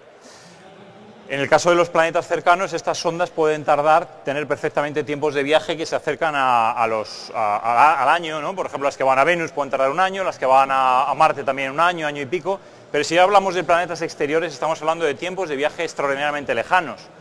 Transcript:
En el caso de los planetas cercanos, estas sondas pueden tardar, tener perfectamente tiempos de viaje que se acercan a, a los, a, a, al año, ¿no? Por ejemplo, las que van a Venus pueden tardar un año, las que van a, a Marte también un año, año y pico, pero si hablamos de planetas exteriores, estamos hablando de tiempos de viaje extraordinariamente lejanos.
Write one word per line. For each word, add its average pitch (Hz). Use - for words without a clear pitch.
En 139
el 139
caso 156
de 175
los 170
planetas 165
cercanos, 175
estas 170
sondas 170
pueden 156
tardar, 156
tener 147
perfectamente 147
tiempos 143
de 143
viaje 151
que 156
se 147
acercan 151
a, 120
a 117
los, 110
a, 104
a, 127
al 131
año, 156
¿no? 165
Por 185
ejemplo, 139
las 135
que 135
van 131
a 135
Venus 165
pueden 139
tardar 135
un 156
año, 190
las 156
que 143
van 135
a, 131
a 135
Marte 147
también 135
un 143
año, 170
año 147
y 143
pico, 175
pero 147
si 160
hablamos 190
de 180
planetas 170
exteriores, 160
estamos 156
hablando 160
de 139
tiempos 180
de 151
viaje 147
extraordinariamente 143
lejanos. 127